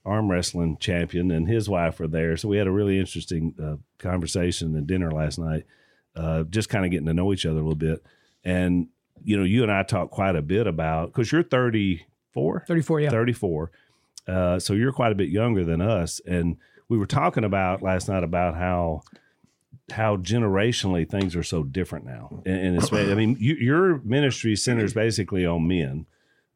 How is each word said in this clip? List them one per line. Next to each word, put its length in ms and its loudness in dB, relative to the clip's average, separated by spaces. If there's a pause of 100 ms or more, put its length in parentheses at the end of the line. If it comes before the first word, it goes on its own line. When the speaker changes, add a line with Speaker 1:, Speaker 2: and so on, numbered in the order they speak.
Speaker 1:
arm 260 0
wrestling 460 0
champion 540 -2
and 180 0
his 180 2
wife 320 0
were 100 -4
there. 280 0
So 120 -4
we 100 2
had 80 2
a 40 2
really 280 2
interesting, 600 -4
uh, 180 -6 (200)
conversation 800 -2
and 100 -4
dinner 240 0
last 280 -2
night, 260 -2 (500)
uh, 280 -2
just 260 -2
kinda 220 0
getting 160 -2
to 80 0
know 180 2
each 140 -2
other 140 0
a 20 -2
little 120 0
bit. 300 -2 (400)
And, 440 0 (360)
you 140 2
know, 60 2
you 180 4
and 100 2
I 100 2
talked 280 -2
quite 260 2
a 60 0
bit 240 2
about, 480 -2
'cause 180 -2
you're 100 4
thirty-four? 640 0 (640)
Speaker 2:
Thirty-four, 320 2
yeah. 100 2
Speaker 1:
Thirty-four. 600 0 (560)
Uh, 320 2
so 120 -2
you're 200 2
quite 180 2
a 60 0
bit 120 0
younger 360 2
than 160 0
us. 440 -2
And 320 0 (320)
we 80 2
were 100 0
talking 360 0
about 400 0
last 260 0
night 140 0
about 320 0
how, 480 -2 (880)
how 280 0
generationally 880 2
things 260 -2
are 80 -2
so 220 -2
different 400 -6
now. 420 -14
And, 140 0
and 160 2
it's, 160 0
I 220 2
mean, 260 2
you, 140 2
your 500 2
ministry 500 0
centers 400 0
basically 500 0
on 220 2
men. 400 -2 (500)